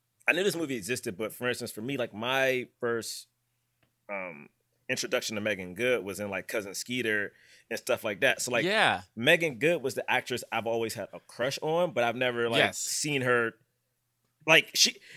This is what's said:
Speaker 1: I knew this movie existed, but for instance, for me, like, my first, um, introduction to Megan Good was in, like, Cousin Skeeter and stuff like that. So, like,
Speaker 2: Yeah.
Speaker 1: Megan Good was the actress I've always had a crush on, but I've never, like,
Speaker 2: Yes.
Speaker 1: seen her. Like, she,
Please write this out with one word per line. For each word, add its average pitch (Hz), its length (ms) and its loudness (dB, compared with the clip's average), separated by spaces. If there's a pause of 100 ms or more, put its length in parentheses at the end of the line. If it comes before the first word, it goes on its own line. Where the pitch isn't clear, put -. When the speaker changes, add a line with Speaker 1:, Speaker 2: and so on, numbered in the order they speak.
(280)
Speaker 1:
I 120 40 6
knew 175 120 2
this 180 120 2
movie 143 200 -2
existed, 113 400 -4
but 107 160 -4
for 123 160 -4
instance, 117 240 -4
for - 100 -12
me, 135 140 -4
like, 117 180 -4
my 127 540 0 (120)
first, 117 460 -4 (840)
um, 90 380 -10 (400)
introduction 123 480 -2
to 101 40 -2
Megan 95 340 -2
Good 120 300 0
was 95 160 -8
in, 104 100 -4
like, 92 180 -4
Cousin 98 260 -4
Skeeter 110 580 -2 (380)
and 113 80 -4
stuff - 260 -2
like 104 160 -4
that. - 220 2
So, - 80 -4
like, 120 140 2
Speaker 2:
Yeah. 170 380 2 (140)
Speaker 1:
Megan 156 400 4
Good 151 260 2
was 123 120 -2
the - 160 -4
actress 123 400 0
I've 110 160 -2
always 113 280 0
had 101 180 -8
a 87 80 -14
crush - 420 -4
on, 165 300 0
but 120 120 2
I've 117 120 2
never, 120 320 0
like, 117 100 4
Speaker 2:
Yes. 107 200 4
Speaker 1:
seen 147 440 -2
her. 120 300 2 (960)
Like, 160 280 6
she, - 220 4 (200)